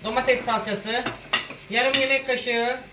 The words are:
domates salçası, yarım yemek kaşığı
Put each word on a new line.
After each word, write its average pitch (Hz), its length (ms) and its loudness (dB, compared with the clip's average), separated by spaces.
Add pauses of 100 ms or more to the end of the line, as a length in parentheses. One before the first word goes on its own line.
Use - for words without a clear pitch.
domates 247 420 2
salçası, 220 580 -2 (640)
yarım 262 320 2
yemek 269 260 2
kaşığı 240 520 0 (140)